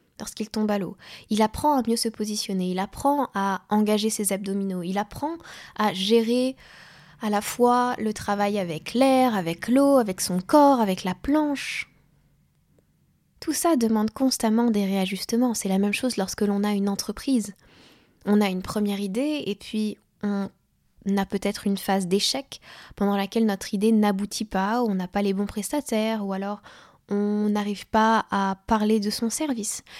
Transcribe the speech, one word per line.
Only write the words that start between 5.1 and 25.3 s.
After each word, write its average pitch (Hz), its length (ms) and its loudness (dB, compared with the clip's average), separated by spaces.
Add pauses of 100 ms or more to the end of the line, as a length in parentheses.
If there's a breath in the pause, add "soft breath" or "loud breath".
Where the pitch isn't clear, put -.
à 214 160 0
gérer 233 640 2 (640 loud breath)
à 214 80 -4
la 208 120 0
fois 247 560 2
le 214 160 -4
travail 202 460 -2
avec 170 340 -6
l'air, 254 400 4
avec 170 360 -4
l'eau, 277 280 6
avec 226 240 0
son 180 200 -2
corps, 277 400 6
avec 190 220 0
la 185 120 -2
planche. 294 760 -2 (1500)
Tout 311 140 -6
ça 330 220 2
demande 220 340 2
constamment 233 640 2
des 208 140 2
réajustements. 196 680 0
C'est 208 160 -4
la 190 80 2
même 202 160 2
chose 247 240 -2
lorsque 190 240 -4
l'on 202 220 0
a 208 100 0
une 202 160 0
entreprise. 202 640 -4 (720 soft breath)
On 208 160 4
a 202 80 2
une 185 140 -6
première 202 360 -4
idée 254 460 -4
et 202 80 -4
puis 214 460 -6 (240)
on 202 260 -4 (640)
a 196 120 2
peut-être 202 400 -4
une 196 100 0
phase 196 300 0
d'échec 202 520 -2 (360 loud breath)
pendant 202 200 0
laquelle 202 300 0
notre - 300 -2
idée 208 160 2
n'aboutit 208 540 2
pas, 208 360 -2
on 214 140 0
n'a 185 120 -4
pas 202 140 -2
les 196 120 0